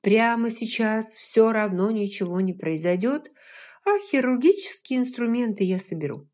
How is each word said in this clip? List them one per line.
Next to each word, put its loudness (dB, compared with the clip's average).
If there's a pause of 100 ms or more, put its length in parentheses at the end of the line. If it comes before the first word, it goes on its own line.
Прямо 4
сейчас -2
все 2
равно 0
ничего -2
не 0
произойдет, -2 (540)
а 2
хирургические 0
инструменты -2
я 0
соберу. -8